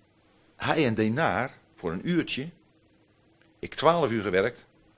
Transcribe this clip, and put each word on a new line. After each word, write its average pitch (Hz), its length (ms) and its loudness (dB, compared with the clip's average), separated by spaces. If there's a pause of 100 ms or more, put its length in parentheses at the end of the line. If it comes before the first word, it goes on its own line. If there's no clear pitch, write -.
(560)
hij 143 300 0
een 113 80 0
denaar 110 640 0 (160)
voor - 180 -6
een 90 160 -6
uurtje. 160 400 -2 (1080)
Ik - 160 -12
twaalf 160 360 2
uur 113 120 0
gewerkt. 98 440 0 (320)